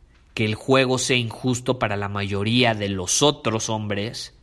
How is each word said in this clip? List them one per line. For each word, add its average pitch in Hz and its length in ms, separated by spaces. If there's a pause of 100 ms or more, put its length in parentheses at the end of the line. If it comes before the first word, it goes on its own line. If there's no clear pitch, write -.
(340)
que 113 100
el 107 120
juego 131 420
sea 123 180
injusto 123 640
para 104 180
la 101 120
mayoría 104 680
de 104 140
los 95 340
otros 117 480
hombres 107 720